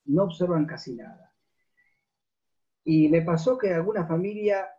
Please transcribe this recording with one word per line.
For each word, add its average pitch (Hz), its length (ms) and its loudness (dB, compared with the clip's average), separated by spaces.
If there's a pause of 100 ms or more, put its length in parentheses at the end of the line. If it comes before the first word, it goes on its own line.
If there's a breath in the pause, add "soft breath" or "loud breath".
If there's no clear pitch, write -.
no 156 180 2
observan 175 420 0
casi - 300 -10
nada. 104 360 -20 (1500)
Y 156 240 4
me 165 140 4
pasó 165 340 0
que 196 160 -2
alguna 175 360 -2
familia, 196 600 -2 (120)